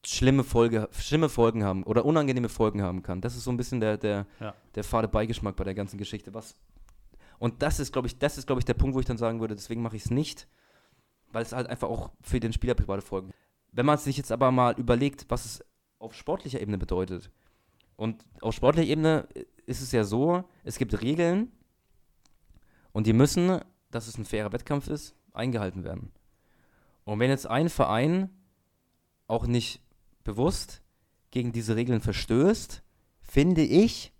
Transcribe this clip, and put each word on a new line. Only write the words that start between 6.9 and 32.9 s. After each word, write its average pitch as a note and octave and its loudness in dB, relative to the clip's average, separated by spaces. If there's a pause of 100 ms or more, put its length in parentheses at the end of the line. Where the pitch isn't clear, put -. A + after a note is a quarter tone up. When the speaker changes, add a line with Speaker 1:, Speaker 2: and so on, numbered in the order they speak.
Speaker 1:
und A#2 -2
das D3 0
ist, C3+ -4
glaub B2+ -2
ich, A2+ -6
das C#3 0
ist, C3 -12
glaub C3 0
ich, - 0
der B2 2
Punkt, C3 -2
wo C3 2
ich B2+ 0
dann A#2+ -2
sagen A2+ -2
würde, A2 -4
deswegen A2+ -8
mach A2+ -4
ich's G#2+ -6
nicht, - -2 (840)
weil A#2+ -4
es - -8
halt B2 -4
einfach - -4
auch - -6 (100)
für - -2
den A2+ -2
Spieler A#2+ 0
private G2 0
Folgen. F#2+ -8 (400)
Wenn B2 0
man D3 8
sich C#3 -2
jetzt - -4
aber C3 6
mal B2 4
überlegt, B2 2
was - -2
es - -14 (340)
auf A2+ -14
sportlicher D3 -6
Ebene G2+ -2
bedeutet. F#2 -4 (640)
Und A2 -4 (180)
auf A2 -2
sportlicher D3+ 4
Ebene D#3 2 (380)
ist B2 -6
es B2+ -8
ja A#2 4
so, D3+ 0 (160)
es - -10
gibt G#2 -2
Regeln E3+ 0 (1400)
und G#2+ 0
die A2+ 6
müssen, E3+ 4 (300)
dass A2+ -8
es A#2 -14
ein G#2+ -10
fairer G#2+ -4
Wettkampf C#3+ -4
ist, - -10 (180)
eingehalten G#2 -4
werden. - -10 (920)
Und G#2+ -4
wenn B2+ 4
jetzt C3+ -2
ein D3 0
Verein D#3 0 (1000)
auch A2+ -2
nicht A#2+ -2 (420)
bewusst A#2+ -2 (500)
gegen B2 -2
diese A2+ 0
Regeln A#2+ 2
verstößt, C3+ 0 (380)